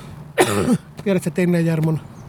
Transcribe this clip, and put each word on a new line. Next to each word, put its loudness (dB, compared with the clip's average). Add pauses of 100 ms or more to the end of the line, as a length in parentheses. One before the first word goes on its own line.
(1040)
tiedätkö 0
Teinilän 2
Jarmon? 2 (300)